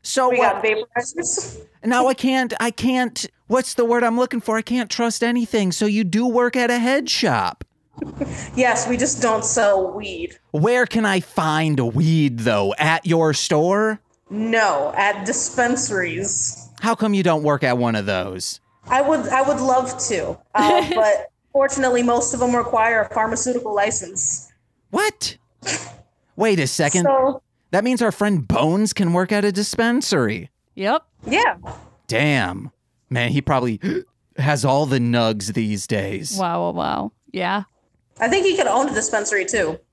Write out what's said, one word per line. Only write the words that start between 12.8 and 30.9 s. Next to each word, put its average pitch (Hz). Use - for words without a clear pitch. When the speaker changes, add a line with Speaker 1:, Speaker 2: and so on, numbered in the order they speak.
Speaker 1:
your 160
store? 202
Speaker 2:
No, 208
at 196
dispensaries. 202
Speaker 1:
How 220
come 214
you 190
don't 160
work 147
at 123
one 120
of 101
those? 92
Speaker 2:
I 262
would, 285
I 262
would 277
love 254
to, 185
uh, 214
Speaker 3:
<laughs> 349
Speaker 2:
but 214
fortunately, 269
most 240
of 240
them 247
require 233
a -
pharmaceutical 226
license. 196
Speaker 1:
What? -
Wait 196
a 131
second. 160
Speaker 2:
So 262
Speaker 1:
That 202
means 247
our 220
friend 196
Bones 170
can 175
work 180
at 202
a 208
dispensary. 190
Speaker 3:
Yep. 220